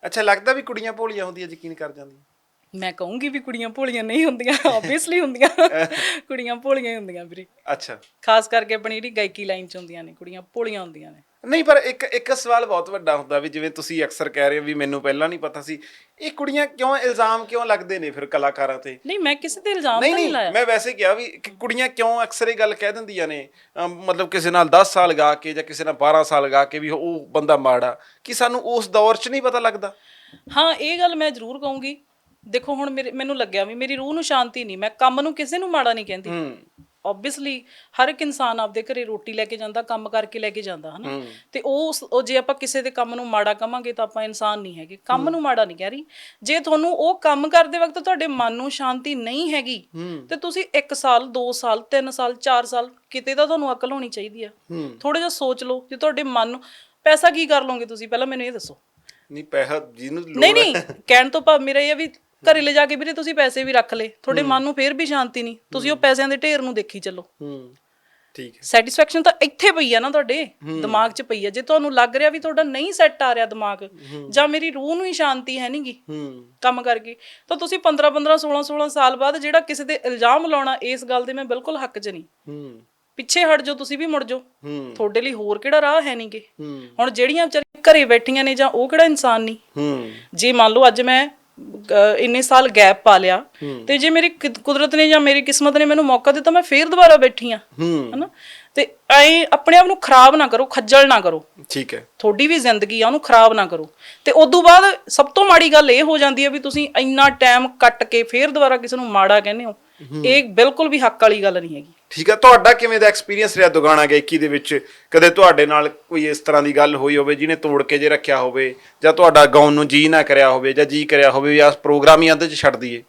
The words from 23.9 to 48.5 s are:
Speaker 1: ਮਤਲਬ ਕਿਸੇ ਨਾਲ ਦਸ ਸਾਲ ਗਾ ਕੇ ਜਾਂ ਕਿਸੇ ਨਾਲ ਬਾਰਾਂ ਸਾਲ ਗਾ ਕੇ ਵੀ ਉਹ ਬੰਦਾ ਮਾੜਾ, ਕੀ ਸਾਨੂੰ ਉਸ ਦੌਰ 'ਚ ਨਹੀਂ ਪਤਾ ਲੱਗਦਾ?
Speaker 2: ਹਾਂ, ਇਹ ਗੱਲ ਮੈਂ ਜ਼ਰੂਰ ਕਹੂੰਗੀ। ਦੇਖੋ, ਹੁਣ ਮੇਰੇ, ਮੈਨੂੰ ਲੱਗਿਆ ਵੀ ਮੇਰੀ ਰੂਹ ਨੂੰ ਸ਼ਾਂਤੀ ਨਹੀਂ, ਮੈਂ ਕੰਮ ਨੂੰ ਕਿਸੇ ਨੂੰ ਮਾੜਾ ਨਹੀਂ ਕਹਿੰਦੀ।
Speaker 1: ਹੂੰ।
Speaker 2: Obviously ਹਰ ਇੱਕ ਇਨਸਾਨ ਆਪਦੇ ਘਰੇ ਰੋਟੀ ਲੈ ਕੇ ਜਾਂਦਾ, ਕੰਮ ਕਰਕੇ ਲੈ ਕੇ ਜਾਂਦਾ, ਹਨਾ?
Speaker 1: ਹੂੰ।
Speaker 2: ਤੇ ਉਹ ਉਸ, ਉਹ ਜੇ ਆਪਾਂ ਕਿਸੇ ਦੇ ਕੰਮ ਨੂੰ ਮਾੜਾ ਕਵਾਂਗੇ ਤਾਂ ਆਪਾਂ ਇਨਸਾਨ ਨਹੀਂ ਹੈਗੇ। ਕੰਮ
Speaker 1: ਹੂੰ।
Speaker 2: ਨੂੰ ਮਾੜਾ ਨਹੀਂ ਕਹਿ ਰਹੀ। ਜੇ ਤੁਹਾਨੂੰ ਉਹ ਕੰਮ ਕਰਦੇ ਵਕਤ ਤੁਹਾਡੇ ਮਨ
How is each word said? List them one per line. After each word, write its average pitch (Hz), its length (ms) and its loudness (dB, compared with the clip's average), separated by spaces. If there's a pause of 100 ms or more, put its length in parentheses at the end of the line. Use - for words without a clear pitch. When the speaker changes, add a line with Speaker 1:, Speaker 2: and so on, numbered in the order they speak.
Speaker 1:
ਮਤਲਬ 180 220 -4
ਕਿਸੇ 170 220 -4
ਨਾਲ 175 180 2
ਦਸ 185 240 4
ਸਾਲ 180 200 2
ਗਾ 147 220 0
ਕੇ 156 180 -12
ਜਾਂ 156 120 -10
ਕਿਸੇ 151 200 -14
ਨਾਲ 151 100 -6
ਬਾਰਾਂ 151 300 2
ਸਾਲ 143 260 -2
ਗਾ 139 140 2
ਕੇ 151 140 -10
ਵੀ 151 120 -8
ਉਹ 156 400 -8
ਬੰਦਾ 151 260 0
ਮਾੜਾ, 127 420 0 (260)
ਕੀ 247 100 -12
ਸਾਨੂੰ 240 260 -2
ਉਸ 226 280 -6
ਦੌਰ 214 280 2
'ਚ 226 120 -10
ਨਹੀਂ 262 140 -6
ਪਤਾ 247 160 -2
ਲੱਗਦਾ? 214 360 -6 (640)
Speaker 2:
ਹਾਂ, 320 180 0
ਇਹ 311 240 -8
ਗੱਲ 349 180 -2
ਮੈਂ 311 140 -4
ਜ਼ਰੂਰ 240 280 -16
ਕਹੂੰਗੀ। 277 380 -12 (520)
ਦੇਖੋ, 254 260 -8
ਹੁਣ 277 160 -8
ਮੇਰੇ, 262 220 -10
ਮੈਨੂੰ 269 240 -10
ਲੱਗਿਆ 196 280 -6
ਵੀ 220 100 -14
ਮੇਰੀ 262 220 -10
ਰੂਹ 277 180 -10
ਨੂੰ 330 80 -8
ਸ਼ਾਂਤੀ 247 420 -4
ਨਹੀਂ, 190 140 -16
ਮੈਂ 208 120 -8
ਕੰਮ 262 300 -2
ਨੂੰ 302 140 -6
ਕਿਸੇ 302 240 -10
ਨੂੰ 370 120 -10
ਮਾੜਾ 269 220 -2
ਨਹੀਂ 220 140 -8
ਕਹਿੰਦੀ। 185 240 -14
Speaker 1:
ਹੂੰ। 156 260 -10 (560)
Speaker 2:
Obviously 269 480 -12 (420)
ਹਰ 269 60 2
ਇੱਕ 302 140 -8
ਇਨਸਾਨ 254 380 -6
ਆਪਦੇ 214 220 -8
ਘਰੇ 247 220 -12
ਰੋਟੀ 214 280 -14
ਲੈ 214 120 -6
ਕੇ 220 120 -14
ਜਾਂਦਾ, 214 260 -10
ਕੰਮ 220 260 -12
ਕਰਕੇ 220 300 -8
ਲੈ 214 120 -8
ਕੇ 214 120 -14
ਜਾਂਦਾ, 160 280 -16
ਹਨਾ? 208 180 -18
Speaker 1:
ਹੂੰ। 135 180 -12 (260)
Speaker 2:
ਤੇ 277 80 -10
ਉਹ 285 280 -4
ਉਸ, 302 140 -10
ਉਹ 254 200 -4
ਜੇ 247 140 -6
ਆਪਾਂ 254 180 -2
ਕਿਸੇ 269 280 -8
ਦੇ 254 80 -8
ਕੰਮ 240 240 -8
ਨੂੰ 240 140 -12
ਮਾੜਾ 208 260 -2
ਕਵਾਂਗੇ 240 380 -10
ਤਾਂ 233 120 -6
ਆਪਾਂ 220 180 -12
ਇਨਸਾਨ 214 380 -8
ਨਹੀਂ 185 140 -18
ਹੈਗੇ। 165 300 -20
ਕੰਮ 262 180 -2
Speaker 1:
ਹੂੰ। 320 100 -4
Speaker 2:
ਨੂੰ 330 100 -8
ਮਾੜਾ 240 220 -2
ਨਹੀਂ 175 120 -10
ਕਹਿ 190 140 -10
ਰਹੀ। 285 160 -18 (360)
ਜੇ 294 180 -4
ਤੁਹਾਨੂੰ 311 320 -2
ਉਹ 330 220 -2
ਕੰਮ 294 340 -2
ਕਰਦੇ 320 300 2
ਵਕਤ 330 200 -4
ਤੁਹਾਡੇ 330 280 -4
ਮਨ 247 260 -6